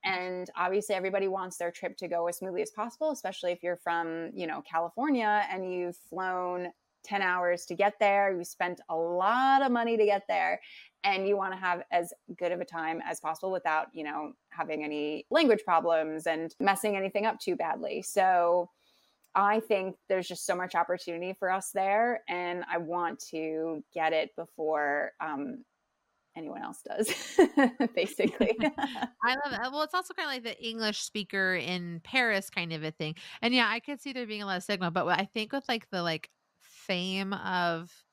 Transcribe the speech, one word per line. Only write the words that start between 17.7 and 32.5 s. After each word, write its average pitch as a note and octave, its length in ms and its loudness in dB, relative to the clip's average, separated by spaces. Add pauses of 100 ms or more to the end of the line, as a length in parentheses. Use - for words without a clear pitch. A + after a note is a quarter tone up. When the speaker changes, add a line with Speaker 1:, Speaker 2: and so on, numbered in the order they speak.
Speaker 1:
So F3+ 680 4 (640)
I G3+ 260 4
think F#3+ 360 0 (120)
there's F#3 200 2
just - 180 -8
so F#3 80 2
much F3+ 220 -2
opportunity F3 600 -2
for F#3 140 -2
us F#3+ 240 -2
there, G#3 540 2
and F3 420 -4
I E3+ 80 -2
want E3+ 400 -4 (120)
to D#3+ 520 -4 (100)
get D#3+ 200 2
it D#3 240 0
before, D3+ 840 -2
um, C#3+ 440 -6 (720)
anyone E3 260 -10
else - 240 -12
does, - 260 -2 (240)
<laughs> C4+ 600 4
basically. G3+ 640 2
<laughs> - 20 -4
Speaker 2:
I B3+ 720 -2
love C#4+ 160 -4
that. A#3+ 220 -4
Well, D4 100 -2
it's D4+ 120 -4
also F4+ 200 -2
kinda D#4+ 140 -4
like B3+ 160 -6
the A3+ 200 -8
English A3+ 360 -2
speaker F#3+ 560 0
in E3+ 480 -4
Paris A3+ 440 2
kind E3+ 240 -4